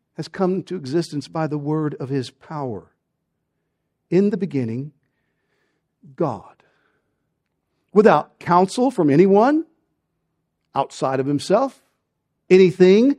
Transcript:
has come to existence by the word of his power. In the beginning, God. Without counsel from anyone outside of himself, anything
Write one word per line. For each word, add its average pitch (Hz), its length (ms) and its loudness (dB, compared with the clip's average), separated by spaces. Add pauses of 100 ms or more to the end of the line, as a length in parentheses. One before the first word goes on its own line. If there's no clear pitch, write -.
(140)
has 156 120 -12
come 185 380 -4
to 180 100 -12
existence 151 540 -6
by 160 180 -6
the 147 100 -6
word 151 440 -6
of 135 80 -10
his 131 200 -6
power. 131 640 -12 (1200)
In 202 200 2
the 214 60 -4
beginning, 139 540 -6 (1300)
God. 123 480 -8 (1300)
Without 190 480 2
counsel 190 500 0
from 175 180 0
anyone 202 580 2 (1080)
outside 135 460 -4
of 131 60 -6
himself, 185 540 -2 (680)
anything 190 720 6